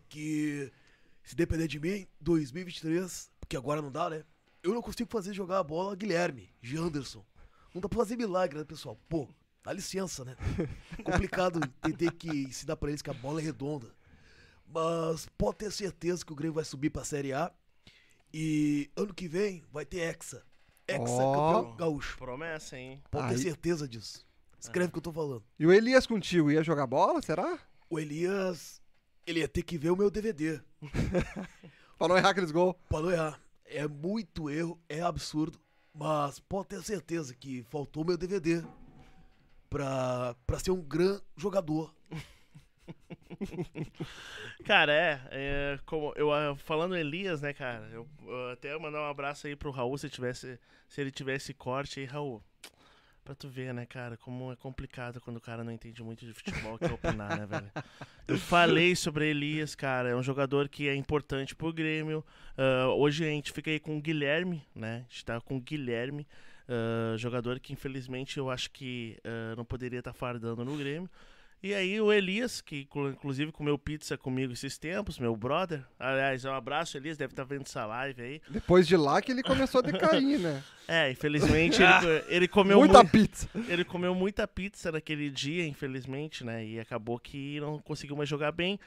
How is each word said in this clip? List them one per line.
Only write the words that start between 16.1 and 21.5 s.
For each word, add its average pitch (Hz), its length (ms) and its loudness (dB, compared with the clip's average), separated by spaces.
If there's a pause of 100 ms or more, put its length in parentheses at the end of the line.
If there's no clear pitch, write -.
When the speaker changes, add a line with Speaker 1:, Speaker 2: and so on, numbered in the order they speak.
Speaker 1:
que - 60 -16
o 151 40 -12
Grêmio 151 200 -4
vai 156 100 0
subir 143 240 -2
pra 147 140 -4
Série 139 300 -4
A. 151 180 -2 (840)
E 151 640 0
ano 196 160 -2
que 185 140 -8
vem 180 440 -2
vai 151 140 -8
ter 185 140 -8
Hexa. 165 440 -6 (440)
Hexa 123 240 -2
Speaker 2:
Ó. 135 500 4